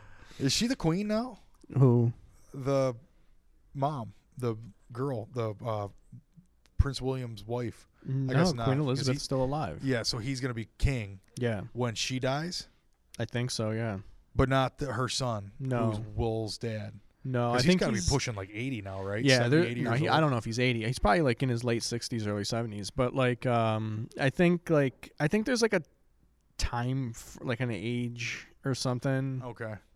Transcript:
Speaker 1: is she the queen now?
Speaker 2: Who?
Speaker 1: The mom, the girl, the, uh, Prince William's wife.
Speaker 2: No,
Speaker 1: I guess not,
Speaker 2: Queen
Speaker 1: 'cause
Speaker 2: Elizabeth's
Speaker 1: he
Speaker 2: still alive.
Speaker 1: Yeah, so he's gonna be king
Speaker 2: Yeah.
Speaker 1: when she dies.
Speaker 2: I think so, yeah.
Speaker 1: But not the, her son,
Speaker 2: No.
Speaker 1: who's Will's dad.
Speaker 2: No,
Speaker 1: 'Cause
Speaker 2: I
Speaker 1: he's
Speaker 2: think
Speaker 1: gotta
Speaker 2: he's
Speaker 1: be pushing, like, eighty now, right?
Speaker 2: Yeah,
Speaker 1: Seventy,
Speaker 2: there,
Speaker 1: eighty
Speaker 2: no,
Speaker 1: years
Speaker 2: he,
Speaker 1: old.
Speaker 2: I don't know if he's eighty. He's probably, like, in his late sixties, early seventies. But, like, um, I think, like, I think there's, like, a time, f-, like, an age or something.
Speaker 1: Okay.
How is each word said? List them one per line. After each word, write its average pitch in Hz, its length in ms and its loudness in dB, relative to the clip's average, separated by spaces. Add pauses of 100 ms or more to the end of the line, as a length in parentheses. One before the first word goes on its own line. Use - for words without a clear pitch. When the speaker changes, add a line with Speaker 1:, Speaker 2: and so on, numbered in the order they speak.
(400)
Speaker 1:
is 131 140 2
she - 140 2
the 262 80 -2
queen 180 320 0
now? 220 320 -4 (380)
Speaker 2:
Who? 120 360 6 (400)
Speaker 1:
The 135 420 0 (760)
mom, 135 400 -4 (240)
the 120 180 -2 (360)
girl, 123 420 -6
the, 113 220 -2 (100)
uh, 104 220 -2 (920)
Prince 131 240 0
William's 123 440 -6
wife. 117 420 -8 (180)
Speaker 2:
No, 131 280 -2
Speaker 1:
I 131 40 4
guess 151 160 4
not, 117 120 -4
Speaker 2:
Queen 135 140 2
Speaker 1:
'cause 151 80 0
Speaker 2:
Elizabeth's 127 340 0
Speaker 1:
he - 20 -6
Speaker 2:
still 131 200 0
alive. 131 400 -2
Speaker 1:
Yeah, 127 200 0
so 127 140 -4
he's 123 240 -4
gonna 127 120 -4
be 113 140 -6 (100)
king 107 420 0 (180)
Speaker 2:
Yeah. 117 240 0 (120)
Speaker 1:
when 117 220 -2
she 131 240 -4
dies. 143 480 -4 (500)
Speaker 2:
I 120 80 -4
think 120 260 -2
so, 110 200 -2
yeah. 110 280 -2 (360)
Speaker 1:
But 131 140 6
not 131 300 2
the, 135 140 -2
her 123 140 0
son, 107 520 -4
Speaker 2:
No. 123 320 0
Speaker 1:
who's 107 80 -4 (160)
Will's 113 420 -2
dad. 107 420 -8 (240)
Speaker 2:
No, 123 280 0
Speaker 1:
'Cause - 20 4
Speaker 2:
I 123 60 4
Speaker 1:
he's 127 80 2
Speaker 2:
think 180 120 8
Speaker 1:
gotta 190 140 2
Speaker 2:
he's 185 160 -2
Speaker 1:
be - 40 6
pushing, 127 220 0
like, 98 160 -8
eighty 117 300 -4
now, 95 220 -8
right? 101 200 -2
Speaker 2:
Yeah, 131 200 8
Speaker 1:
Seventy, 123 140 4
Speaker 2:
there, 175 80 6
Speaker 1:
eighty 120 180 -2
Speaker 2:
no, 120 80 0
Speaker 1:
years 117 100 2
Speaker 2:
he, 160 80 2
Speaker 1:
old. 139 80 4
Speaker 2:
I - 20 6
don't 156 120 4
know 123 60 2
if 113 60 -2
he's 117 160 -4
eighty. 123 260 2
He's 123 140 -2
probably, 202 220 4
like, 127 220 2
in 135 60 2
his 117 140 0
late 117 200 0
sixties, 117 440 -4
early 104 160 0
seventies. 104 460 -4
But, 123 260 0
like, 123 300 2
um, 110 640 2 (100)
I 139 100 2
think, 175 400 2
like, 143 520 0
I 151 80 2
think 214 160 0
there's, 247 160 0
like, 220 120 4
a 180 100 0 (760)
time, 123 580 -2
f-, - 260 -16
like, 120 200 -4
an 123 100 0
age 117 760 -4 (180)
or 135 100 0
something. 131 680 -2
Speaker 1:
Okay. 113 300 -8 (200)